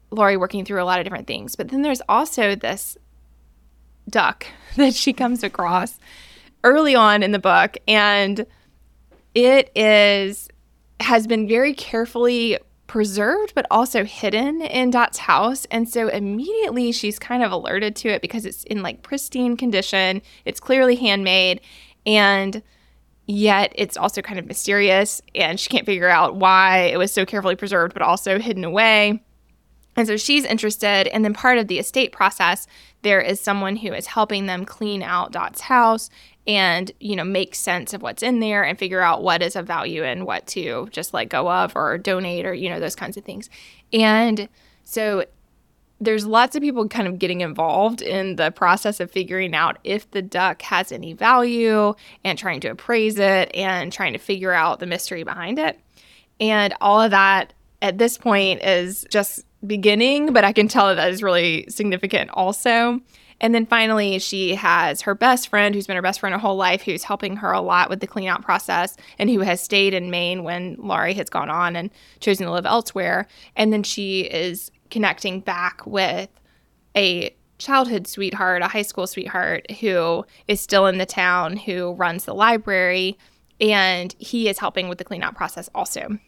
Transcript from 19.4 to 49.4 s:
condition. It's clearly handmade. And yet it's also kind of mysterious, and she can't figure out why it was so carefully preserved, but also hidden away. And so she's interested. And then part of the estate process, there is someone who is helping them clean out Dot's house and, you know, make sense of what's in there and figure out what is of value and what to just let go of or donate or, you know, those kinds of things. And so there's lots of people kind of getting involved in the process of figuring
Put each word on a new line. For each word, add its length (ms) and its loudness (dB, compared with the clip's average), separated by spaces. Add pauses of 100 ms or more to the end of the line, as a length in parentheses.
condition. 640 0 (240)
It's 160 -6
clearly 340 4
handmade. 640 2 (460)
And 560 4 (640)
yet 500 2
it's 200 -4
also 260 -2
kind 160 -10
of 80 -10
mysterious, 760 2 (120)
and 240 0
she 120 -6
can't 160 0
figure 240 2
out 260 4
why 440 6 (120)
it 60 0
was 160 0
so 120 0
carefully 300 -2
preserved, 380 0
but 80 -4
also 380 2
hidden 260 -4
away. 580 4 (720)
And 100 2
so 120 0
she's 260 2
interested. 640 0
And 160 0
then 100 0
part 240 2
of 120 0
the 100 -2
estate 320 -2
process, 560 0 (360)
there 180 4
is 180 -2
someone 380 -2
who 160 -8
is 140 -10
helping 400 -2
them 180 -6
clean 360 -8
out 300 -4
Dot's 300 -8
house 480 2 (360)
and, 540 0
you 160 -6
know, 80 -4
make 320 -4
sense 380 -4
of 80 -10
what's 220 -10
in 180 0
there 240 0
and 120 -4
figure 240 -4
out 220 2
what 180 2
is 140 -4
of 100 -8
value 380 -6
and 220 -6
what 220 -6
to 440 -8
just 220 -10
let 160 -4
go 200 -2
of 280 0
or 200 -2
donate 480 -4
or, 80 -6
you 160 -6
know, 120 -6
those 160 -6
kinds 180 -12
of 80 -16
things. 260 -16 (440)
And 560 2 (340)
so 400 -2 (760)
there's 240 0
lots 300 4
of 60 -4
people 280 -2
kind 180 -4
of 120 -6
getting 200 -2
involved 600 0
in 340 -4
the 160 0
process 480 2
of 100 -6
figuring 460 -4